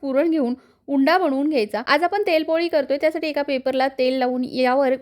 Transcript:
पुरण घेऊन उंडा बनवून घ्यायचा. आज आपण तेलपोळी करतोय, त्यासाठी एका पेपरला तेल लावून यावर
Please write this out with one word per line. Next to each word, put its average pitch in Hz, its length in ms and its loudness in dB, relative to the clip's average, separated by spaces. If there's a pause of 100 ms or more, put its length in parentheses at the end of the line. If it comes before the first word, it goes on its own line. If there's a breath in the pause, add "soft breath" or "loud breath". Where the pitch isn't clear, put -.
पुरण 277 300 0
घेऊन 262 220 0 (340 soft breath)
उंडा 277 300 2
बनवून 294 320 0
घ्यायचा. 214 380 -2
आज 294 160 4
आपण 381 240 0
तेलपोळी 320 400 0
करतोय, 285 300 0
त्यासाठी 311 300 -2
एका 285 140 -2
पेपरला 262 460 -2
तेल 262 260 0
लावून 254 300 -2
यावर 254 580 0